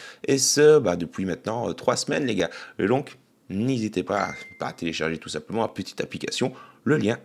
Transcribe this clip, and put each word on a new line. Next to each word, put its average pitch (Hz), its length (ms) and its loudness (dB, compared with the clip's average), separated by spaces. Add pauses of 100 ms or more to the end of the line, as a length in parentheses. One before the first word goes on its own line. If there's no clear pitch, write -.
(280)
et 135 100 4
ce, 151 400 8
bah, 95 160 2
depuis 87 300 -4
maintenant, 104 440 -2
euh, 82 40 0
trois 123 240 0
semaines, - 280 -2
les 110 120 0
gars. 85 140 0 (280)
Et - 80 2
donc, 131 320 0 (300)
n'hésitez 110 560 -2
pas 98 260 -2 (300)
à, - 80 -4
à 180 40 -10
télécharger 80 460 -4
tout - 100 -16
simplement 95 340 -4
la 107 60 -2
petite - 320 -8
application. - 520 -4 (320)
Le 147 120 4
lien 113 280 0